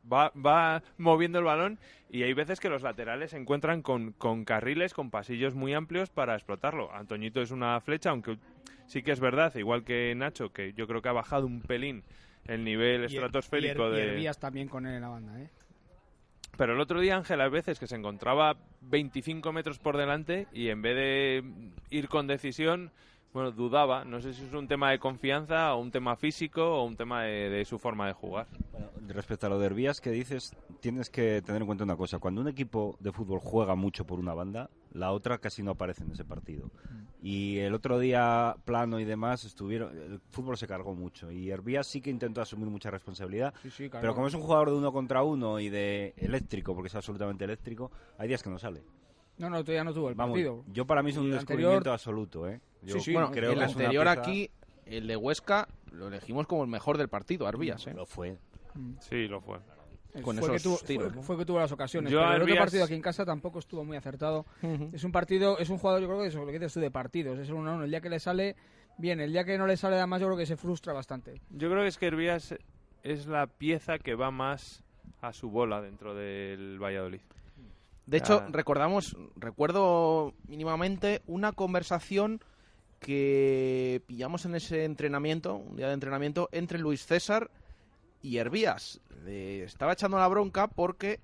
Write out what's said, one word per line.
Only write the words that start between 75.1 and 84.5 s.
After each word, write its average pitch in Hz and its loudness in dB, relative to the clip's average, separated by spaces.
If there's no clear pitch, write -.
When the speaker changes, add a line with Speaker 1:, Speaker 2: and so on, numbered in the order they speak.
Speaker 1:
a 120 -8
su 120 -10
bola 107 2
dentro 101 -10
del 98 -6
Valladolid. 95 -4
Speaker 4:
De 147 2
hecho, 208 6
Speaker 1:
Ah. - -10
Speaker 4:
recordamos, 147 2
recuerdo 160 4
mínimamente 170 0
una 196 0
conversación 190 0
que 135 4
pillamos 131 -4
en 170 -2